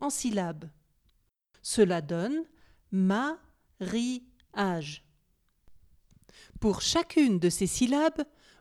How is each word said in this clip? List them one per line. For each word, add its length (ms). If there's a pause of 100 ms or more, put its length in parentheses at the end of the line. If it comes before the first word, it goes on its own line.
en 80
syllabes. 600 (920)
Cela 400
donne 440 (460)
mariage. 540 (3250)
Pour 220
chacune 580
de 100
ces 180
syllabes, 560 (380)